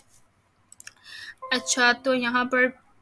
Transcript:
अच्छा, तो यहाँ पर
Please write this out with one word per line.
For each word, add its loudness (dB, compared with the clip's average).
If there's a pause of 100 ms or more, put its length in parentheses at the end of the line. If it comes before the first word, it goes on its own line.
(1500)
अच्छा, 2
तो -2
यहाँ 0
पर 2 (300)